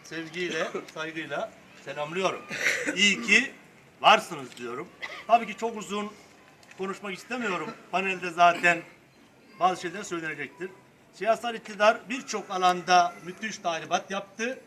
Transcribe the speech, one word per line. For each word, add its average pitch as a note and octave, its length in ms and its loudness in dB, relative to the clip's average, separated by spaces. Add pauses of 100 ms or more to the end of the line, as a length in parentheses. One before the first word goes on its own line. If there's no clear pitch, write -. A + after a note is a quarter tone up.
sevgiyle, D#3+ 640 -6 (120)
<laughs> - 140 -16
saygıyla D#3+ 580 -8 (340)
selamlıyorum. D3 560 -4 (540)
İyi G#3 260 6
ki A#3 300 4 (500)
varsınız D#3 560 4
diyorum. B2 300 -10 (400)
Tabii A3+ 200 4
ki G#3+ 100 -12
çok A3+ 200 -6
uzun G3+ 340 -8 (680)
konuşmak F#3+ 400 -8
istemiyorum. A3 560 -6 (180)
Panelde F#3 380 -2
zaten E3+ 520 4 (760)
bazı F3 220 2
şeyler F3+ 220 -8
söylenecektir. D#3+ 680 -8 (440)
Siyasal A3+ 420 0
iktidar G#3+ 420 2 (120)
birçok G#3+ 420 -6
alanda F3+ 600 4 (100)
müthiş F#3 340 -10
tahribat E3 540 -4
yaptı. A3+ 560 -6